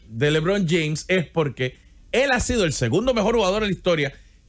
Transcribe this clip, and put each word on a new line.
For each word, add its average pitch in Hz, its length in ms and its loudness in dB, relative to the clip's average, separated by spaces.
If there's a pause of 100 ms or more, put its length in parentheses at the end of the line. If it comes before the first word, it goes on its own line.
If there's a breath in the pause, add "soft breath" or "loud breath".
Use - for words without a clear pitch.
de 117 220 0
LeBron 170 360 2
James 156 400 -2
es 180 180 0
porque 127 520 -4 (340 soft breath)
él 262 220 2
ha 233 80 0
sido 226 240 0
el 147 80 -2
segundo 180 400 0
mejor 226 220 0
jugador 208 260 2
de 208 80 -2
la 185 40 -2
historia, 156 400 -2 (360 soft breath)